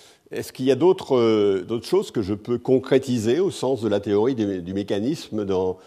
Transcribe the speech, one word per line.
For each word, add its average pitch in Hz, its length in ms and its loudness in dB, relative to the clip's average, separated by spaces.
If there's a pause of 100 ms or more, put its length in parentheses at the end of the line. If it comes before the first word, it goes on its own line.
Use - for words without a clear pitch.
(320)
est-ce - 220 -10
qu'il 131 120 -8
y 135 60 6
a 127 40 4
d'autres, 170 420 2
euh, 104 500 4
d'autres 113 180 -6
choses 190 240 0
que 120 120 -4
je 95 120 -4
peux 117 240 -4
concrétiser 127 840 0
au 185 100 0
sens 127 300 -4
de 113 80 -2
la 101 100 2
théorie 107 340 2
du, 101 280 -2
du 90 120 -10
mécanisme 104 680 -4
dans, 92 440 -2